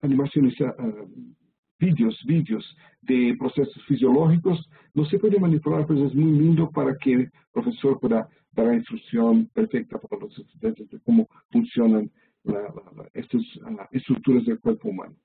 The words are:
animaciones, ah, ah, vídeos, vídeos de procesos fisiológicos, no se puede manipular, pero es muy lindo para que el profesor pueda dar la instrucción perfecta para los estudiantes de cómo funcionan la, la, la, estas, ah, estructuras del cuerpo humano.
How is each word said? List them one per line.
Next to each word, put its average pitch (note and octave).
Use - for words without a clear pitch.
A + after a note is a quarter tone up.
animaciones, C#3
ah, B2+
ah, G#2+
vídeos, B2+
vídeos C3
de B2
procesos B2+
fisiológicos, D#3+
no D3+
se F3
puede G3+
manipular, D#3
pero C#3+
es B2+
muy D3+
lindo E3
para C#3
que C3+
el B2+
profesor A#2+
pueda A2+
dar A2+
la -
instrucción -
perfecta -
para -
los -
estudiantes -
de -
cómo A3+
funcionan A3+
la, -
la, F3
la, -
estas, -
ah, G#2
estructuras A#3+
del A3+
cuerpo A3
humano. F#3